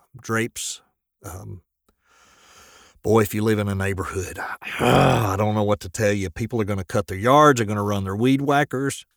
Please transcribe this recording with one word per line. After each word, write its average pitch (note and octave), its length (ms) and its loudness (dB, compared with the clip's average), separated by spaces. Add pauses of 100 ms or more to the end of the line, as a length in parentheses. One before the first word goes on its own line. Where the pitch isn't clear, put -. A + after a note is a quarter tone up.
(220)
drapes. - 600 -6 (440)
Um, G2 380 -16 (1400)
boy, A2 180 4
if G#2 140 -2
you G#2+ 80 -2
live A2 160 2
in G2+ 80 -2
a G2+ 80 -2
neighborhood, F#2+ 640 -6
<sighs> - 220 -10 (180)
I B2 580 4
don't G#2+ 180 0
know G#2+ 80 0
what G#2 180 0
to F#2+ 80 -12
tell G#2 240 0
you. G2 160 -4
People A2+ 320 -4
are G2+ 40 -2
gonna G2 200 -4
cut G#2 220 -2
their F#2+ 100 -8
yards, C3+ 420 6
they're G#2+ 80 0
gonna G#2 160 -2
run G2+ 220 -2
their G2 100 -4
weed C3+ 260 2
whackers. C#3 640 -2 (120)